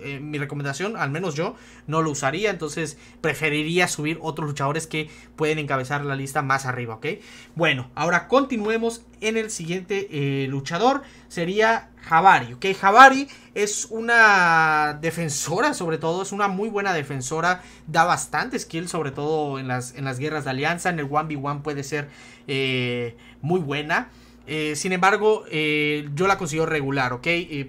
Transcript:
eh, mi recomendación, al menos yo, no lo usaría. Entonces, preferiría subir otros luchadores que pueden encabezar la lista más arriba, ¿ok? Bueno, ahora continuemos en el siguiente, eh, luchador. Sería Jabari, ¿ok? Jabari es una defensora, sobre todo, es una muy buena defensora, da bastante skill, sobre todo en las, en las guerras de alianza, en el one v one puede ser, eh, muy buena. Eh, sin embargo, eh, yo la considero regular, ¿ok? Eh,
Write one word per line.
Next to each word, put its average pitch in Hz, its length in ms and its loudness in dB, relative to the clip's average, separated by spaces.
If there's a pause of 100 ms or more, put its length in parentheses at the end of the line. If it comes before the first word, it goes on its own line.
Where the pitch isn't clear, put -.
eh, 139 160 -10
mi 151 180 -8
recomendación, 143 600 -6
al 139 140 -2
menos 160 260 -4
yo, 190 180 -2 (320)
no 160 160 0
lo 160 80 0
usaría. 151 400 0
Entonces, 156 480 -6 (220)
preferiría 151 680 0
subir 160 340 -4
otros 156 280 -4
luchadores 147 400 -2
que 156 200 -4 (280)
pueden 156 240 0
encabezar 143 440 -2
la 139 120 -4
lista 135 260 -2
más 135 240 0
arriba, 117 300 -6
¿ok? 139 100 -10 (480)
Bueno, 147 400 0
ahora 170 320 0
continuemos 226 760 0 (180)
en 220 160 -2
el 220 140 -4
siguiente, 185 600 -6
eh, 139 380 -2
luchador. 175 540 0 (260)
Sería 208 640 0 (120)
Jabari, 160 500 6
¿ok? 127 140 -6 (120)
Jabari 262 500 10 (260)
es 202 360 -4
una 175 1120 4
defensora, 165 720 -2
sobre 160 240 -4
todo, 165 240 -2
es 190 100 -8
una 202 160 0
muy 196 200 -4
buena 202 240 -2
defensora, 160 680 -2 (240)
da 165 180 2
bastante 180 540 -2
skill, 170 300 -8
sobre 156 220 -4
todo 143 480 -2
en 131 100 -8
las, 127 260 -6
en 139 100 -8
las 131 140 -6
guerras 151 260 -4
de 135 60 -4
alianza, 160 400 -2
en 170 80 -2
el 143 120 -4
one 151 240 -2
v 139 80 -6
one 143 180 -4
puede 143 220 -6
ser, 143 260 -6 (380)
eh, 123 680 -2 (240)
muy 175 200 0
buena. 151 500 -2 (360)
Eh, 151 300 -4
sin 185 160 -4
embargo, 202 580 2
eh, 151 640 0
yo 180 120 0
la 196 100 2
considero 160 300 -2
regular, 139 480 -2
¿ok? 123 120 -10
Eh, 165 420 -2